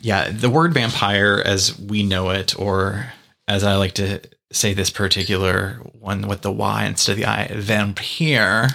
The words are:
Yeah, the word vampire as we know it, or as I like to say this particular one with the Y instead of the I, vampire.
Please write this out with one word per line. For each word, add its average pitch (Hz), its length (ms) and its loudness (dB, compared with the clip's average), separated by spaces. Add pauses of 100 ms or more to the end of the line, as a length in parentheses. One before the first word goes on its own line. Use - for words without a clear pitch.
Yeah, 101 280 0
the 113 200 0
word 160 240 4
vampire 101 720 2
as 98 340 0
we 104 240 -2
know 95 260 0
it, 92 300 -2
or 98 520 -2 (360)
as 98 160 0
I 101 120 4
like 98 180 0
to 98 280 -4 (300)
say 104 220 0
this 92 160 0
particular 98 920 -2 (180)
one 101 280 -4
with 101 140 -4
the 101 100 -4
Y 104 340 0
instead 104 280 0
of 98 40 -2
the 110 80 -2
I, 107 280 0
vampire. 107 1200 0